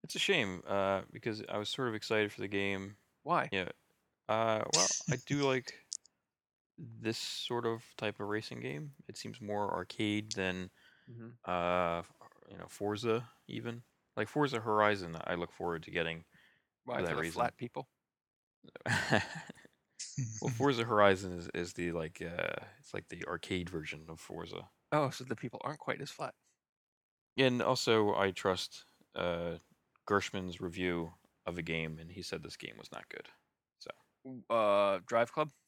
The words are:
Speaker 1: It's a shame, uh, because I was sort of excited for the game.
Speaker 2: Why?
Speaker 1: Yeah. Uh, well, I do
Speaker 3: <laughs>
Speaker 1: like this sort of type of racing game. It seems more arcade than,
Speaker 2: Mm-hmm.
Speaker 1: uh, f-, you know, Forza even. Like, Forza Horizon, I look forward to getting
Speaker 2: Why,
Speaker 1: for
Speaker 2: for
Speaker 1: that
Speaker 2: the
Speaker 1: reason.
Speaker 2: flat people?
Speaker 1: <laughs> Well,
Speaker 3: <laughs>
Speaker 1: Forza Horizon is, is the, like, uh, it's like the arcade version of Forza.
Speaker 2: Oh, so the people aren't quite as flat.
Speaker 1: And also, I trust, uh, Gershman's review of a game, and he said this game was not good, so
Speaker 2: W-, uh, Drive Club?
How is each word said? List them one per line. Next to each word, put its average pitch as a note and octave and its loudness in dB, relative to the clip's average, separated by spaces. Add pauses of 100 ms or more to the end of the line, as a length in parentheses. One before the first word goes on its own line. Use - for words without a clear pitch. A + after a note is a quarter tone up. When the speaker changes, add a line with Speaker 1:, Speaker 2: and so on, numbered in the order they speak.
Speaker 1:
It's - -10
a - -4
shame, G#2 2
uh, G2 2 (100)
because A2 -4
I G#2+ -2
was G#2 -2
sort C3 -2
of A2 -2
excited G#2+ 2
for - -12
the G#2 -4
game. G2 -2 (260)
Speaker 2:
Why? D3+ 0
Speaker 1:
Yeah. F#2 -2 (580)
Uh, A2 2
well, - 4 (140)
I B2+ 0 (100)
do C#3+ 0
Speaker 3:
<laughs> C#3 4
Speaker 1:
like C3 0 (1040)
this A2+ -4
sort - -4
of A2+ -2 (120)
type G#2 -4
of G2+ -6
racing G#2+ -4
game. C#3 -8 (140)
It - -14
seems A2+ -12
more G#2 -2
arcade G#2 -2
than, F#2 -2 (400)
Speaker 2:
Mm-hmm. A#2 -16
Speaker 1:
uh, F2 2
f-, - -14 (380)
you - -16
know, E2+ -12
Forza A2 0 (180)
even. A#2 -8 (320)
Like, G#2+ 0
Forza C3 2
Horizon, G#2 4
I F2 0
look E2+ -4
forward E2+ -4
to - -14
getting E2 0 (640)
Speaker 2:
Why, B2 -2
Speaker 1:
for - -
Speaker 2:
for E2+ 0
Speaker 1:
that - 0
Speaker 2:
the D#2+ 0
Speaker 1:
reason. - 0
Speaker 2:
flat - -2
people? C3+ -8 (1000)
Speaker 1:
<laughs> - 0 (840)
Well, - -2
Speaker 3:
<laughs> - 0
Speaker 1:
Forza A#2+ 2
Horizon G2+ 8
is, F2 -6
is F2 -2
the, E2+ 0
like, E2 -4
uh, E2+ -2 (240)
it's - -20
like G2 -6
the F2 -10
arcade F2 -2
version D#2+ -8
of D#2+ -12
Forza. F2 -10 (220)
Speaker 2:
Oh, D3 2
so B2 -10
the C3 -6
people - -10
aren't D3+ -6
quite - -4
as C3+ -10
flat. - -8 (1000)
Speaker 1:
And B2 4
also, A2 6
I G2 4
trust, - 0 (300)
uh, E2+ -2 (480)
Gershman's F#2+ 0
review E2+ -2 (320)
of F2 -4
a F2 -4
game, D#2+ -2
and E2 -14
he F#2+ -12
said F2 -6
this - -12
game - -10
was - -16
not - -12
good, - -14 (500)
so - -18 (340)
Speaker 2:
W-, C3 -14
uh, G2+ 6
Drive A#2+ 2
Club? D#3 0 (180)